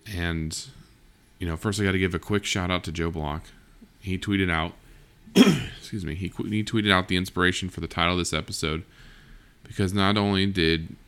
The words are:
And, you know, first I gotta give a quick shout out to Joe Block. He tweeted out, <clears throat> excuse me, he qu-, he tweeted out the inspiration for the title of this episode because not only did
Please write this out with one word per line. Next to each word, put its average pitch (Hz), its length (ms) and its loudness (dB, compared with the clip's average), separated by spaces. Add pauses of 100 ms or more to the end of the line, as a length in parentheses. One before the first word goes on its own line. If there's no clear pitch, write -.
And, 85 640 -4 (720)
you 90 80 -4
know, 80 100 -2
first 104 220 -2
I 107 40 0
gotta 95 140 2
give 92 160 2
a 85 60 0
quick 104 260 -2
shout 90 240 -2
out 90 140 -2
to 87 80 -8
Joe 85 180 -2
Block. 78 360 -4 (540)
He 92 180 -6
tweeted 95 340 0
out, 82 220 -2 (640)
<clears throat> 175 420 6
excuse 95 280 -10
me, 76 100 -6
he 92 140 -6
qu-, - 160 -8
he 107 180 -2
tweeted 104 280 2
out 92 160 4
the 92 100 0
inspiration 90 520 0
for - 100 -12
the 82 80 -6
title 87 260 0
of 90 60 2
this 85 140 -2
episode 78 500 -4 (800)
because 95 300 -2
not 101 240 2
only 98 280 2
did 82 500 2 (120)